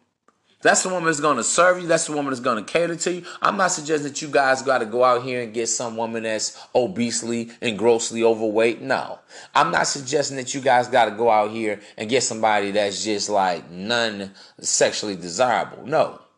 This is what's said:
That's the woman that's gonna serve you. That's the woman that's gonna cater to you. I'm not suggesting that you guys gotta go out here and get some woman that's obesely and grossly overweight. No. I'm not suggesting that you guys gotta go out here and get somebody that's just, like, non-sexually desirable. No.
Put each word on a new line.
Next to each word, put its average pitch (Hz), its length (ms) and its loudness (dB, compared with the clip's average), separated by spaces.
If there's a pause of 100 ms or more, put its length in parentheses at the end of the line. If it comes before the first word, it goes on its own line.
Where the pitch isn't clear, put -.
(640)
That's 185 220 4
the 185 40 -4
woman 180 180 -2
that's 151 140 0
gonna 139 240 2
serve 180 380 4
you. 170 60 -8
That's 160 180 2
the 151 60 -8
woman 143 180 -2
that's 123 100 -4
gonna 117 220 -2
cater 170 340 -2
to 175 160 -2
you. 180 120 -8 (180)
I'm 196 140 2
not 185 160 2
suggesting 147 360 -2
that 135 140 -8
you 151 60 -8
guys 135 340 2
gotta 123 240 0
go 120 180 2
out 123 200 4
here 123 180 -4
and 110 100 -10
get 117 140 -2
some 117 300 -4
woman 113 260 -4
that's 110 340 -4 (180)
obesely 117 760 -2 (100)
and 113 160 -2
grossly 113 460 2
overweight. 113 580 2
No. 127 380 -4 (360)
I'm 151 180 4
not 165 160 2
suggesting 139 500 -2
that 127 160 -6
you 139 60 -6
guys 123 260 4
gotta 117 240 4
go 110 200 2
out 107 200 4
here 110 300 -4 (180)
and 110 100 -6
get 120 140 2
somebody 107 480 0
that's 101 340 -2
just, 101 240 -2
like, 92 420 0
non-sexually 104 1500 -4
desirable. 90 680 -2
No. 131 360 -2 (180)